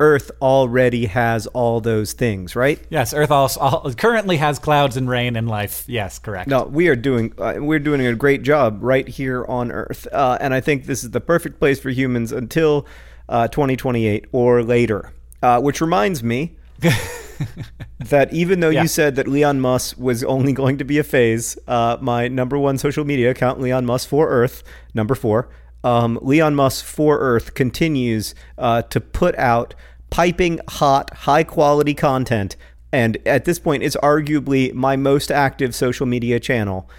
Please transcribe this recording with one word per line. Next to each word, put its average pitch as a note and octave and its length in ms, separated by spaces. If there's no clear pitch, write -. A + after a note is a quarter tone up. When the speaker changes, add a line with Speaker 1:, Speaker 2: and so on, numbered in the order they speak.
Speaker 1:
Earth D3 300
already B2+ 640
has A#2 440
all A#2 340
those A2 320
things, G2+ 420
right? C#3 320
Speaker 2:
Yes, C#3 240
Earth D3 180
also, C#3 300
all, C#3 320
currently G3+ 460
has D3 200
clouds C#3+ 380
and C3 100
rain A#2+ 300
and A#2 140
life. G#2 360
Yes, A2 320
correct. F#2+ 300
Speaker 1:
No, C3 160
we E3 240
are C#3 80
doing, A#2 400
uh, G2 220
we're D3+ 200
doing C#3+ 280
a A#2+ 80
great C#3 280
job B2 380
right C3 260
here C3 380
on B2 260
Earth. - 400
Uh, B2+ 300
and C3+ 140
I B2+ 80
think C#3 240
this C3+ 180
is A#2 60
the A#2+ 100
perfect - 380
place C#3 200
for C#3 120
humans B2 420
until, D3 540
uh, A#2 200
twenty C3+ 280
twenty-eight A2+ 560
or A#2+ 300
later. A2+ 500
Uh, B2 180
which C#3 220
reminds F3+ 400
me B2 340
Speaker 2:
<laughs> - 120
Speaker 1:
that - 340
even F3 280
though D#3+ 100
Speaker 2:
Yeah. D#3+ 100
Speaker 1:
you E3 80
said D3 280
that C3 120
Leon C#3+ 320
Musk B2+ 380
was B2 260
only C3 300
going C3+ 240
to C#3+ 60
be C#3+ 140
a D3+ 60
phase, A#2 540
uh, A#2+ 320
my A#2+ 280
number B2+ 280
one C#3 220
social D3+ 260
media C3 260
account, B2+ 300
Leon B2+ 240
Musk B2 240
for D3+ 220
Earth, A#2+ 320
number A2+ 200
four, A2+ 360
um, A#2 400
Leon D3+ 320
Musk C3+ 320
for D3+ 320
Earth A#2 340
continues, B2 840
uh, A#2 260
to - 200
put - 340
out A#2+ 380
piping F3 580
hot, C#3 460
high D3+ 320
quality D3 480
content. B2+ 640
And A2+ 360
at C3 180
this E3+ 140
point, C#3 240
it's C#3 140
arguably C#3+ 760
my C3 240
most C#3 340
active C3+ 440
social B2+ 320
media A#2+ 340
channel. G2+ 480